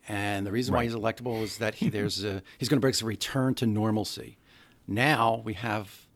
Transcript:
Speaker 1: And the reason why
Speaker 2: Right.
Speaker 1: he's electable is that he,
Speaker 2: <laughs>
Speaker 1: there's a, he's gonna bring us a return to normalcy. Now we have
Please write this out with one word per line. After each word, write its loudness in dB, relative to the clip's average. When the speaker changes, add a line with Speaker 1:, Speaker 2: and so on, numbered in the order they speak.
Speaker 1:
And -2
the -4
reason 0
why 4
Speaker 2:
Right. 0
Speaker 1:
he's -6
electable -2
is -8
that 0
he, 0
Speaker 2:
<laughs> -2
Speaker 1:
there's -2
a, -4
he's -4
gonna 4
bring 4
us 0
a -4
return 0
to 0
normalcy. 0
Now 4
we -4
have -6